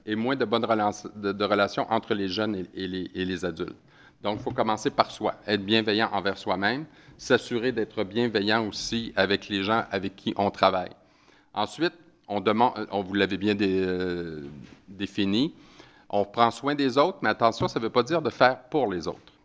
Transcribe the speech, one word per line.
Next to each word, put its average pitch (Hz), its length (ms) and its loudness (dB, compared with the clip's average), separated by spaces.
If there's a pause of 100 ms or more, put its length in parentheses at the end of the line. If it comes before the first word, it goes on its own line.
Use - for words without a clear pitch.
et 107 80 -4
moins 120 220 0
de 127 80 0
bonnes 113 200 2
relance-, 107 520 0
de, 101 160 -2
de 101 120 -2
relations 101 460 2
entre 113 240 0
les 98 140 -2
jeunes 107 260 -2
et, 92 200 -6
et 92 120 -6
les, 92 280 -6
et 92 100 -2
les 92 200 -4
adultes. 85 300 -6 (480)
Donc, 104 160 -2
il - 40 -14
faut - 100 -6
commencer 117 380 0
par - 200 2
soi, - 240 -2 (120)
être 104 180 0
bienveillant 110 480 2
envers 98 260 -2
soi-même, 104 460 -2 (340)
s'assurer 123 540 0
d'être 107 320 -4
bienveillant 107 640 0
aussi 117 480 -6
avec 98 320 0
les 98 160 -2
gens 110 260 2
avec 98 240 -4
qui - 220 -6
on 101 140 0
travaille. 92 420 2 (600)
Ensuite, 143 420 -4 (340)
on 101 120 -2
demande, 107 500 2
on, 101 120 -2
vous 95 120 -6
l'avez 98 220 2
bien 101 180 2
dé-, 95 300 2
euh, 87 600 -4 (440)
défini, 101 640 0 (560)
on 101 160 0
prend 117 280 4
soin 143 240 -2
des 135 200 0
autres, 160 260 4
mais 117 80 2
attention, 117 360 2
ça 160 140 -4
veut 113 100 -2
pas 123 140 4
dire 156 180 0
de 139 80 -2
faire 127 340 4
pour 123 280 0
les 87 160 -4
autres, - 240 -10 (120)